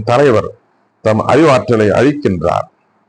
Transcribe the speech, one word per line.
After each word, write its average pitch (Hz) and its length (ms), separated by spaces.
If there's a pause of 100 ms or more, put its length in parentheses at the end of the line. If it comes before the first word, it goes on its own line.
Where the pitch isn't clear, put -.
தலைவர் 120 420 (540)
தம் 110 240
அறிவாற்றலை 123 600 (100)
அழிக்கின்றார், 98 680 (420)